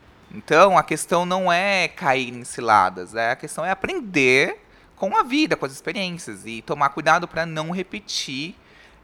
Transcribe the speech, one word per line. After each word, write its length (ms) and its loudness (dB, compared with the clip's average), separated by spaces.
Então, 460 4
a 60 4
questão 420 -2
não 260 -2
é 360 0
cair 440 -2
em 120 -14
ciladas, 680 2
é, 180 0
a 40 -2
questão 280 -10
é 60 -4
aprender 920 2
com 200 -2
a 80 4
vida, 320 0
com 100 -6
as 60 -10
experiências, 760 -8
e 160 -10
tomar 280 -2
cuidado 380 2
pra 160 -6
não 280 -6
repetir, 840 -8